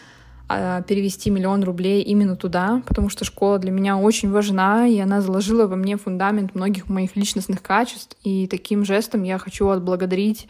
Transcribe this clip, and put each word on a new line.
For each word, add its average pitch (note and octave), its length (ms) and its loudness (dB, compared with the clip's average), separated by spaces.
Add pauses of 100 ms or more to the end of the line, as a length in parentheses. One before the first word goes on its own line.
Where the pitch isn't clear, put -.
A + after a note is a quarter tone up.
(500)
а, F#3 320 -2
перевести G3 480 -2
миллион G3 340 0
рублей F#3 380 0
именно G3+ 340 2
туда, F#3+ 520 -2
потому G3+ 220 0
что - 140 -8
школа G3+ 340 0
для F#3 140 -2
меня G3 260 2
очень G#3 340 2
важна, G3+ 560 2
и A3 120 4
она G3 220 2
заложила G3+ 460 2
во F#3 80 -4
мне G3 220 0
фундамент G3 580 -2
многих F#3+ 340 -2
моих F#3+ 260 -2
личностных G3 460 -2
качеств. A3+ 600 -2
И F#3+ 240 -2
таким G3+ 360 -2
жестом G3+ 400 0
я F#3 140 -4
хочу G3 320 -2
отблагодарить F#3 800 0